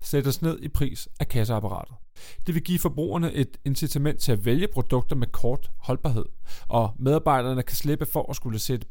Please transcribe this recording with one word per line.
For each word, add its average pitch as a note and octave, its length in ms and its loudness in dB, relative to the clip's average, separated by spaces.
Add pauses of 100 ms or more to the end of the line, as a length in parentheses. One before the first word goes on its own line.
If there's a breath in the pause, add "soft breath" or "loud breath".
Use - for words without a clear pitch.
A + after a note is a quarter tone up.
sættes C3+ 400 0
ned D#3+ 200 -2
i C#3+ 60 -8
pris C3+ 400 0 (120)
af D3 80 -2
kasseapparatet. G#2+ 640 0 (520 loud breath)
Det F3 80 0
vil D#3+ 80 0
give F3 160 0
forbrugerne E3 540 -2
et - 320 -2
incitament C#3+ 560 0
til - 120 4
at G2+ 120 2
vælge D3 280 2
produkter B2+ 440 4
med A#2+ 100 2
kort - 500 4
holdbarhed, B2 480 0 (440 loud breath)
og G#2+ 300 2
medarbejderne C3 640 2
kan - 140 0
slippe D3 300 0
for - 240 -2
at B2 60 -6
skulle A2 220 -4
sætte A#2+ 320 -2